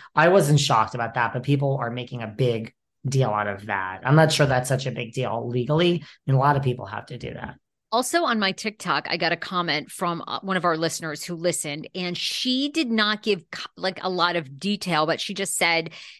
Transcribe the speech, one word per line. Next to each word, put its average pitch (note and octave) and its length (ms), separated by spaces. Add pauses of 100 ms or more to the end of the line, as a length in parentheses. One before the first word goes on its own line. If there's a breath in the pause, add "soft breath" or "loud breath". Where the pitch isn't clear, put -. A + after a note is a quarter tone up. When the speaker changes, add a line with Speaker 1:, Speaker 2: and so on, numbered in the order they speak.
(140 loud breath)
Speaker 1:
I D#3+ 140
wasn't D3+ 320
shocked A2 340
about A#2 200
that, A#2 180
but B2+ 120
people C#3 360
are A#2 100
making B2 320
a A2+ 40
big A2+ 480 (340)
deal C3 220
out G#2 180
of G2+ 180
that. F#2+ 380
I'm C3+ 120
not D#3 160
sure D3+ 140
that's B2+ 220
such C3 160
a C3+ 60
big A#2 240
deal A#2 340
legally. D3+ 540
I - 40 (200 loud breath)
mean, C3+ 100
a C3 40
lot C#3+ 160
of C3+ 60
people A#2 220
have G#2+ 220
to B2+ 100
do A#2 160
that. - 240 (360)
Speaker 2:
Also B3+ 300
on A#3+ 160
my G3 140
TikTok, F3+ 580
I F3 60
got E3 160
a E3+ 40
comment E3 540
from, F3 380
uh, - 140
one F#3+ 140
of E3+ 80
our E3+ 120
listeners D#3+ 480
who F3 100
listened, D#3+ 580
and F3+ 240
she C4 520
did D4 200
not G#3+ 320
give G3 300
co-, - 160 (100)
like, F#3 280
a F#3 40
lot F3 280
of C#3 240
detail, F3+ 460
but D#3 140
she - 140
just G3 220
said E3 340 (300 loud breath)